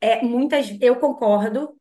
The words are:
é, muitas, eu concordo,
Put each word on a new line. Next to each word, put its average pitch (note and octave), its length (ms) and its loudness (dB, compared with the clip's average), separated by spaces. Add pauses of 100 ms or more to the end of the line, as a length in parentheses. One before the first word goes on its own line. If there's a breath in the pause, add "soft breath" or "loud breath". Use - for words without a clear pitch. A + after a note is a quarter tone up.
é, A3+ 220 0
muitas, B3 580 -2
eu B3 140 4
concordo, A3+ 840 -2